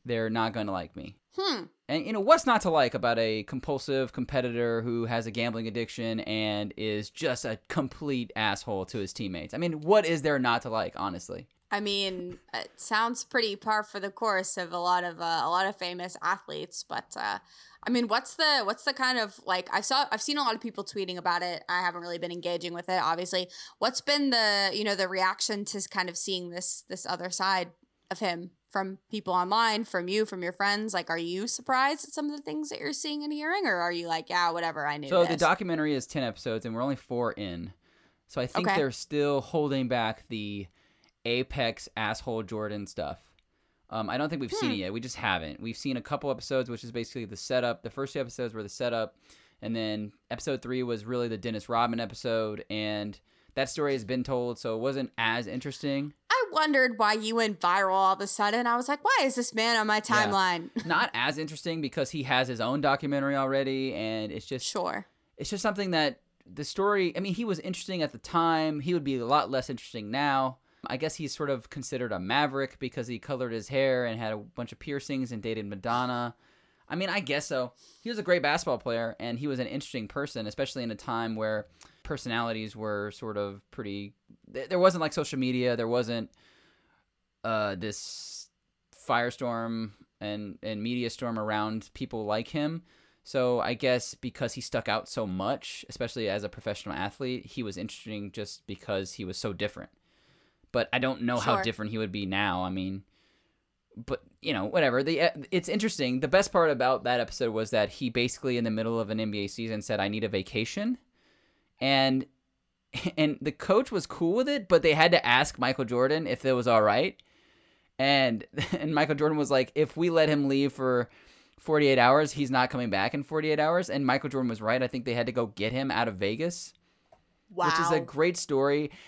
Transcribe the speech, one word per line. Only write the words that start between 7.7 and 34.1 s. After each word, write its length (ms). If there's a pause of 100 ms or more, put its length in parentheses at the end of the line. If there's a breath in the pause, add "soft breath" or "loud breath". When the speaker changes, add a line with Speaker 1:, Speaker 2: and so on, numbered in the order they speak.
Speaker 1:
asshole 500
to 120
his 140
teammates? 420
I 40
mean, 220
what 260
is 160
there 160
not 240
to 80
like, 260
honestly? 500 (260)
Speaker 2:
I 80
mean, 580 (160)
it 220
sounds 460
pretty 320
par 300
for 160
the 100
course 460
of 160
a 60
lot 260
of, 160
uh, 240
a 60
lot 160
of 100
famous 460
athletes, 680
but, 180 (100)
uh, 220 (480 loud breath)
I 40
mean, 180
what's 260
the, 300
what's 200
the 80
kind 260
of, 280
like, 260
I've 120
saw, 260
I've 100
seen 160
a 60
lot 140
of 40
people 240
tweeting 320
about 260
it. 260
I 140
haven't 200
really 160
been 140
engaging 420
with 140
it, 120
obviously. 460 (320 loud breath)
What's 220
been 300
the, 440
you 80
know, 140
the 120
reaction 580
to 220
kind 200
of 80
seeing 340
this, 380
this 180
other 240
side 380 (420)
of 80
him 320 (180)
from 300 (100)
people 240
online, 520
from 240
you, 180
from 160
your 100
friends? 400
Like, 160
are 100
you 280
surprised 580
at 80
some 160
of 80
the 60
things 280
that 100
you're 120
seeing 300
and 100
hearing, 340
or 100
are 160
you 160
like, 200